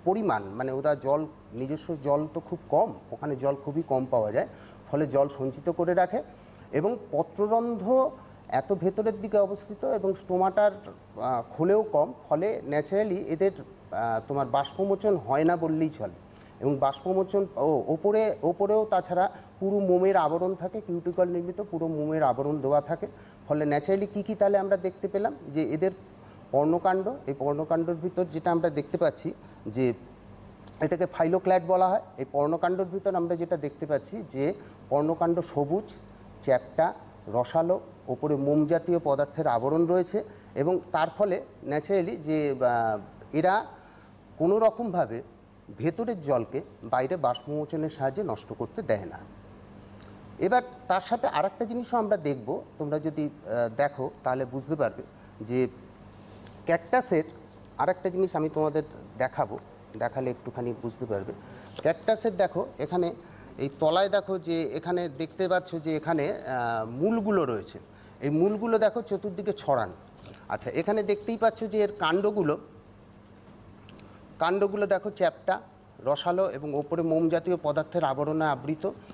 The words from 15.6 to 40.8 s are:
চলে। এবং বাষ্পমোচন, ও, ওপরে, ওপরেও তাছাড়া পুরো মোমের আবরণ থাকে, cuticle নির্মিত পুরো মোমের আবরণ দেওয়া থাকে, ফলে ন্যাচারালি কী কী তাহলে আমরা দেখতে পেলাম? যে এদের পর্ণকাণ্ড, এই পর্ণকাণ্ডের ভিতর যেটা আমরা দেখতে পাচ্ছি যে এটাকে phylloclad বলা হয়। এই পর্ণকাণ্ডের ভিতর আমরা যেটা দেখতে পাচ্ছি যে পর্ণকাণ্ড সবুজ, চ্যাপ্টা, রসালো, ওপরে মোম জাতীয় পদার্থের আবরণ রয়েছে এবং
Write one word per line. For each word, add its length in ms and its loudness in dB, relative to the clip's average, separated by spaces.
চলে। 240 -8
এবং 180 2
বাষ্পমোচন, 680 2
ও, 300 2
ওপরে, 560 2
ওপরেও 420 2
তাছাড়া 460 2
পুরো 180 2
মোমের 380 4
আবরণ 380 2
থাকে, 260 -8
cuticle 480 0
নির্মিত 420 -4
পুরো 180 -2
মোমের 340 0
আবরণ 380 2
দেওয়া 200 4
থাকে, 260 -4
ফলে 160 2
ন্যাচারালি 420 2
কী 160 -6
কী 120 -4
তাহলে 240 4
আমরা 180 2
দেখতে 320 -4
পেলাম? 280 -2
যে 140 0
এদের 280 0
পর্ণকাণ্ড, 640 2
এই 120 -2
পর্ণকাণ্ডের 580 0
ভিতর 360 -2
যেটা 180 0
আমরা 200 2
দেখতে 280 -2
পাচ্ছি 360 0
যে 260 2
এটাকে 260 0
phylloclad 600 2
বলা 220 4
হয়। 140 2
এই 140 -2
পর্ণকাণ্ডের 540 0
ভিতর 280 -2
আমরা 220 0
যেটা 200 -2
দেখতে 300 -6
পাচ্ছি 440 -4
যে 240 0
পর্ণকাণ্ড 520 2
সবুজ, 540 -2
চ্যাপ্টা, 540 2
রসালো, 520 2
ওপরে 280 0
মোম 300 4
জাতীয় 380 2
পদার্থের 420 0
আবরণ 400 2
রয়েছে 380 2
এবং 260 2